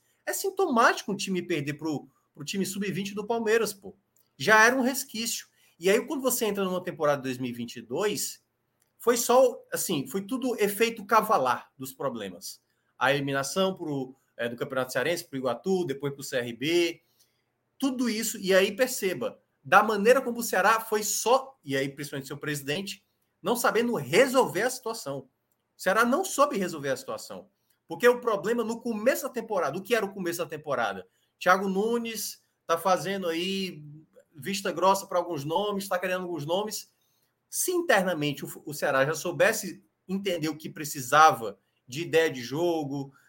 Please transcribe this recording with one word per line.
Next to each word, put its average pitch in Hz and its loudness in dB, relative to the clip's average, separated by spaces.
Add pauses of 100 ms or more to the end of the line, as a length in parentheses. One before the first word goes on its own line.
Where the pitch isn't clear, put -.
(260)
é - -6
sintomático 330 0
um 190 -2
time 185 -2
perder 147 -2
pro, 151 -4 (260)
pro 147 -14
time 190 -2
sub-vinte 196 -6
do 208 -6
Palmeiras, 226 0
pô. - -18 (400)
Já 214 6
era 247 6
um 269 0
resquício. 233 -4 (320)
E 175 2
aí, 220 6
quando 285 -4
você 240 0
entra 202 0
numa 180 -2
temporada 147 0
de 131 -6
dois 127 -4
mil 127 -4
e 117 -6
vinte 120 -10
e 117 -14
dois, 180 -4 (540)
foi 240 2
só, 247 6 (140)
assim, 160 -2
foi 196 -4
tudo 247 -2
efeito 226 0
cavalar 190 2
dos 131 -10
problemas. 110 -8 (360)
A 131 2
eliminação 143 0
pro, 147 -6 (220)
é, 117 -4
do 120 -6
Campeonato 127 -4
Cearense, 160 -2
pro 135 -8
Iguatu, 151 -2
depois 135 -4
pro 135 -16
C 135 -4
R 120 -4
B, 165 0 (800)
tudo 254 0
isso. 220 -2
E 190 0
aí, 196 6
perceba, 190 -2 (220)
da 180 8
maneira 220 4
como 233 -6
o 233 -4
Ceará 220 4
foi 214 -2
só, - 0
e 135 -4
aí, 139 0
principalmente 139 -10
seu 147 -10
presidente, 147 -6 (380)
não 214 0
sabendo 233 0
resolver 185 4
a 247 0
situação. 143 -8 (540)
O - -18
Ceará 214 2
não 294 2
soube 277 2
resolver 160 -4
a 127 0
situação. - -12 (380)
Porque 196 2
o 240 4
problema 226 0
no 226 -4
começo 240 0
da 254 -6
temporada, 180 -4
o 190 -8
que 233 -2
era 208 0
o 196 -6
começo 170 -4
da 170 -4
temporada? 120 -4 (320)
Thiago 190 4
Nunes 226 -2 (260)
tá 165 2
fazendo 185 0
aí 175 -4 (500)
vista 185 -4
grossa 190 4
pra 180 -2
alguns 170 -2
nomes, 196 -2
tá 180 0
querendo 185 -2
alguns 170 -6
nomes. 202 -4 (600)
Se - -4
internamente 185 2
o, - -12
o 151 -10
Ceará 139 2
já 160 0
soubesse 175 -2 (240)
entender 185 -2
o 151 -4
que 151 -12
precisava 143 4 (260)
de 135 -8
ideia 160 2
de 131 -8
jogo, 143 -4 (160)